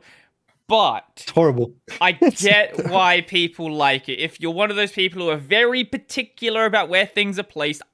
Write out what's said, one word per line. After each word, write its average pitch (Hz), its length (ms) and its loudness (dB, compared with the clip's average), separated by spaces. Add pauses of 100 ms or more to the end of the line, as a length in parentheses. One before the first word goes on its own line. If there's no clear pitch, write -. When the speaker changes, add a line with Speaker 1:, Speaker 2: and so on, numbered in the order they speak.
(680)
Speaker 1:
but 180 380 2 (120)
Speaker 2:
It's - 140 -16
horrible. 123 420 2 (260)
Speaker 1:
I 180 180 2
Speaker 2:
<laughs> - 40 2
It's 320 220 2
Speaker 1:
get 208 420 2
Speaker 2:
<laughs> 160 40 -6
Speaker 1:
why 180 320 2
people 170 500 -4
like 139 360 0
it. 135 120 -8
If 156 200 -6
you're 165 140 -6
one 208 160 0
of 202 80 -6
those 202 140 -2
people 185 320 -4
who 165 60 -2
are 151 80 -2
very 233 460 0
particular 226 840 -6
about 202 220 0
where 185 200 0
things 202 320 -4
are 202 40 -6
placed, 147 380 -6 (120)